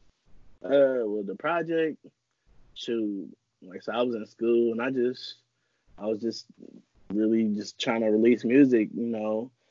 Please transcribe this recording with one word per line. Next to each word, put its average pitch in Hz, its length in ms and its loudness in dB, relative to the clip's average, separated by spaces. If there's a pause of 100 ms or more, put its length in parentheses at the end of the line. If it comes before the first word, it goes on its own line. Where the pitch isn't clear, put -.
(640)
Uh, 131 420 4
well, 104 180 -4
the 98 120 -8
project, 165 680 -2 (720)
shoot, 104 540 -4 (340)
like, 95 200 -16
so 107 100 -8
I 120 100 0
was 123 120 0
in 110 120 -8
school 117 460 0
and 113 100 -6
I 131 80 -2
just, 127 460 -4 (640)
I 104 80 -10
was 107 140 -2
just 113 260 -6 (640)
really 110 320 2 (100)
just 101 260 -8
trying 117 220 -2
to 110 80 2
release 110 340 4
music, 123 500 4
you 120 120 -4
know. 110 440 -4 (200)